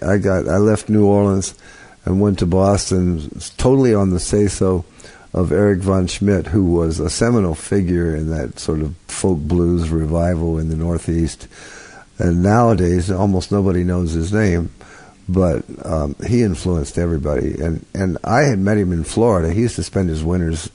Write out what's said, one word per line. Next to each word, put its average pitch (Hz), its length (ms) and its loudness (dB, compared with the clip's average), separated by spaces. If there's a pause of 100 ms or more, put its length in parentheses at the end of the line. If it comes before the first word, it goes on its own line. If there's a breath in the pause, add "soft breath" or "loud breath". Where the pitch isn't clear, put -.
I 98 120 2
got, 95 280 0
I 90 120 0
left 107 320 2
New 104 160 4
Orleans 101 480 2 (500 loud breath)
and 92 160 0
went 101 200 2
to 95 60 0
Boston, 90 920 0
s-, - 200 -14
totally 127 380 4
on 98 160 2
the 90 100 0
say-so 98 640 0 (480 loud breath)
of 87 200 0
Eric 98 280 2
von 95 260 0
Schmidt, 92 420 0
who 95 180 2
was 82 340 0
a 80 80 -2
seminal 107 460 0
figure 87 600 -2
in 78 160 -4
that 76 280 -6
sort 78 220 -4
of 78 140 -4 (120)
folk 95 320 -2
blues 85 500 0
revival 82 680 0
in 80 100 -4
the 80 80 -4
Northeast. 82 720 -2 (680 loud breath)
And 87 240 0
nowadays, 95 680 2
almost 95 400 0
nobody 95 320 0
knows 90 300 -2
his 82 200 -2
name, 92 380 0 (600 loud breath)
but, 90 340 2 (220)
um, 73 280 -2 (120)
he 120 160 2
influenced 87 560 -2
everybody. 76 600 -2
And, 82 360 -4
and 95 280 -2
I 120 200 2
had 135 160 2
met 101 180 2
him 92 160 0
in 82 120 -2
Florida. 98 500 2
He 107 80 0
used 117 140 -2
to 98 60 -6
spend 92 280 -2
his 78 120 -4
winters 82 520 -2